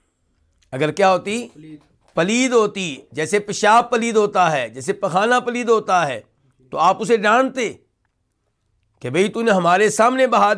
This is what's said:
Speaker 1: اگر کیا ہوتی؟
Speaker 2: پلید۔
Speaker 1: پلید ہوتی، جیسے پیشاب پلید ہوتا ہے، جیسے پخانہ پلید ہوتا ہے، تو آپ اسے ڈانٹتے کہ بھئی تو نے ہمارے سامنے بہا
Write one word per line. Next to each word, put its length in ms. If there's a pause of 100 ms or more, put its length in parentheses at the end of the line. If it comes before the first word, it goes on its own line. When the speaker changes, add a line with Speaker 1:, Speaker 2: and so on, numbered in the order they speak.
(720)
Speaker 1:
اگر 200
کیا 200
ہوتی؟ 420
Speaker 2:
پلید۔ 260 (340)
Speaker 1:
پلید 380
ہوتی، 460 (140)
جیسے 280
پیشاب 500
پلید 260
ہوتا 360
ہے، 180
جیسے 240
پخانہ 420 (100)
پلید 240
ہوتا 380
ہے، 140 (500)
تو 60
آپ 240
اسے 160
ڈانٹتے 560 (1300)
کہ 100
بھئی 180
تو 140
نے 100
ہمارے 380
سامنے 380
بہا 300